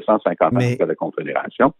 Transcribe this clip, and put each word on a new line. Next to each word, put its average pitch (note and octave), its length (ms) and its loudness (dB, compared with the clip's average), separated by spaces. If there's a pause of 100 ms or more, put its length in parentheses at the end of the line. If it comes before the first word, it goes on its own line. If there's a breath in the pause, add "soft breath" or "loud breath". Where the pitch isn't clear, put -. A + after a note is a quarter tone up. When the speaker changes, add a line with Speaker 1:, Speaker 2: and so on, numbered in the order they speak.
Speaker 1:
cent G#2+ 160 2
cinquante F2 320 0
ans B2 60 0
Speaker 2:
Mais B2 160 2
Speaker 1:
après E2 120 -2
la D#2+ 80 -2
Confédération, - 840 -2